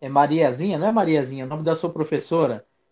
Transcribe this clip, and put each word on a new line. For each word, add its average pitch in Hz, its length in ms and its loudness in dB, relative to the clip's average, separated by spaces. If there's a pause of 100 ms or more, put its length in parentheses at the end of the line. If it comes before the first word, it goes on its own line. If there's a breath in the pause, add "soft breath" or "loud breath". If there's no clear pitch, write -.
é 135 80 -10
Mariazinha, 147 720 2
não 175 100 0
é 220 40 2
Mariazinha, 147 520 0
é - 20 -10
o - 20 -10
nome 151 160 -6
da 160 120 2
sua 170 160 -4
professora, 151 720 -2 (280)